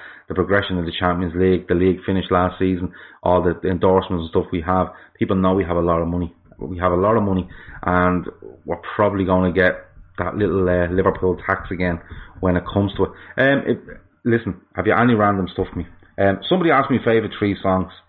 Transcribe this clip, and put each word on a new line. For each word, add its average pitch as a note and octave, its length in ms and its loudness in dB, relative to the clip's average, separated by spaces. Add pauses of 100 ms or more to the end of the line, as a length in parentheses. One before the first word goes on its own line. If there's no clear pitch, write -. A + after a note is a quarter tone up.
(260)
the D#2 80 -8
progression F#2 440 0
of E2+ 80 -4
the E2 120 -6
Champions F2+ 380 -2
League, F#2 320 2
the F2+ 60 0
league F2+ 320 2
finished F#2+ 260 -2
last F2+ 260 0
season, F2+ 360 -2 (280)
all F2+ 200 2
the E2+ 260 -2
endorsements F#2 540 0
and E2 80 -10
stuff F2+ 200 -2
we E2+ 120 -4
have, F2+ 240 0 (340)
people G2+ 160 0
know F#2+ 180 2
we G2 80 2
have E2+ 140 -2
a F2 40 0
lot E2+ 220 2
of E2 60 -2
money. F2 260 -4 (240)
We F2 200 -10
have F2+ 120 0
a F2 60 0
lot G#2 200 2
of G#2+ 60 2
money, F#2 260 -2 (340)
and F2+ 440 2 (380)
we're E2 180 -8 (140)
probably G2+ 280 2
gonna F#2 280 2
get F2+ 220 4 (440)
that F2 180 -4
little, F#2 320 2
uh, F2+ 220 2
Liverpool F#2 560 0
tax - 240 -4
again F2 300 -2 (400)
when F#2 160 2
it F2+ 80 -2 (100)
comes G2+ 220 0
to G2 80 2
it. F#2 60 -6 (280)
Um, C3+ 280 2
it, A#2 120 0 (460)
listen, A2+ 360 0 (140)
have F2+ 120 -2
you G#2 80 4
any A#2+ 200 4
random G2+ 380 2
stuff F#2 200 -4
for - 60 -8
me? E2+ 80 -6 (320)
Um, G2 300 2
somebody F3 240 2
asked C3+ 180 2
me B2 80 2
favourite A2+ 400 0
three G2+ 240 0
songs. F#2 300 0 (160)